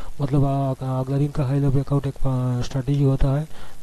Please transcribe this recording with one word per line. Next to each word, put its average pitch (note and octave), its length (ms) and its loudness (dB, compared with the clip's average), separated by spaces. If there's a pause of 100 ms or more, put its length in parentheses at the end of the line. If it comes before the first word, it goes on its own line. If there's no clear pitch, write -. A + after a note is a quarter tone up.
(200)
मतलब, C#3 240 2
अ, C#3 400 -2
अगला C3 340 -2
दिन D3 100 2
का C#3+ 160 -2
हाई C#3 160 0
लो C#3+ 100 2
breakout C3+ 360 0
एक, - 200 0
अ, B2+ 360 0
स्ट्रेटजी C#3 420 0
होता C3+ 240 4
है, D3 200 -2 (340)